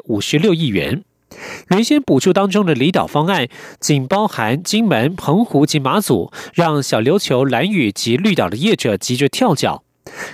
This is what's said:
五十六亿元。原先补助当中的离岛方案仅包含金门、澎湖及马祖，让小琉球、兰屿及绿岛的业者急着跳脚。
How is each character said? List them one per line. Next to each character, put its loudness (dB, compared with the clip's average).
五 -2
十 0
六 4
亿 0
元。 -2
原 4
先 2
补 2
助 4
当 2
中 2
的 2
离 2
岛 0
方 0
案 0
仅 0
包 0
含 -2
金 0
门、 2
澎 0
湖 2
及 -2
马 0
祖， -2
让 0
小 0
琉 2
球、 0
兰 0
屿 0
及 -2
绿 0
岛 0
的 -6
业 0
者 0
急 -4
着 2
跳 0
脚。 -2